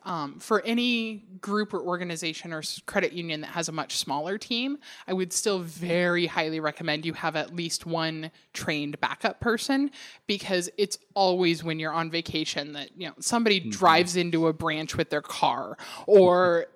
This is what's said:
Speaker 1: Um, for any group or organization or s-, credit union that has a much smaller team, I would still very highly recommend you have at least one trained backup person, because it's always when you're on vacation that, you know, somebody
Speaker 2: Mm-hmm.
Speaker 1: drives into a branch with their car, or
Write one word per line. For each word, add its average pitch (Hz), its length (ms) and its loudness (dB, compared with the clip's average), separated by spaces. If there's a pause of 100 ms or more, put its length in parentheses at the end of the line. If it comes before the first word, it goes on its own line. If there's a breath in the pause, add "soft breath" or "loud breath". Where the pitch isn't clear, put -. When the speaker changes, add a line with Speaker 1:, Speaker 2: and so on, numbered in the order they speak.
Speaker 1:
Um, 151 320 -6
for 208 280 2
any 233 580 0 (160)
group 208 320 -2
or 185 80 -2
organization 175 720 -4
or 156 60 -6
s-, - 260 -8
credit 185 300 0
union 165 260 -6
that - 120 -10
has 160 180 -4
a - 20 -10
much 156 240 -4
smaller 156 400 -4
team, 247 400 -4 (320 loud breath)
I 190 60 -2
would 185 180 -2
still 196 280 0
very 175 680 0
highly 160 340 -2
recommend 156 460 -2
you 160 80 -4
have 160 200 -2
at 160 220 -4
least 170 300 -4
one 160 440 -2 (220 soft breath)
trained 151 480 -4
backup - 400 -2
person, 269 500 0 (360 loud breath)
because 190 500 0
it's 202 220 -2 (160)
always 180 500 2
when 160 160 -2
you're 156 140 -4
on 165 160 0
vacation 156 640 -4
that, 143 200 -12
you 170 140 -10
know, - 120 -14
somebody 220 380 2
Speaker 2:
Mm-hmm. 123 120 -4
Speaker 1:
drives 175 460 6
into 165 320 2
a 160 40 2
branch 156 420 -4
with 156 140 0
their 147 140 -2
car, - 560 -2 (280 loud breath)
or 180 680 8